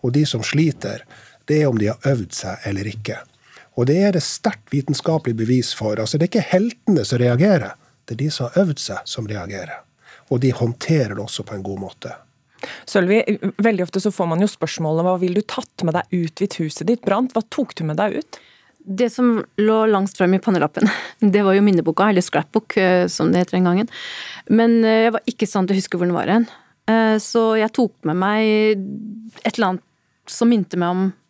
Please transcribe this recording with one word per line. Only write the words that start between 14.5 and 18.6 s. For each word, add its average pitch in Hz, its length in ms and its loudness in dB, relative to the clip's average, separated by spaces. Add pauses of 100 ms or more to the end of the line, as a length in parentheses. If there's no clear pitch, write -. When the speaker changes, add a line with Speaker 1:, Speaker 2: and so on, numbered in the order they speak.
Speaker 2:
spørsmålet, 160 560 -2
«Hva 185 160 2
vil 180 140 0
du 208 80 0
tatt - 420 -8
med 160 120 0
deg - 260 -4
ut 160 180 -6
hvis 202 200 -4
huset 156 260 -6
ditt 233 180 0
brant?» 240 300 0
Hva 226 160 0
tok - 260 -4
du 165 80 -4
med 156 140 -2
deg 208 240 -2
ut? - 180 -20 (440)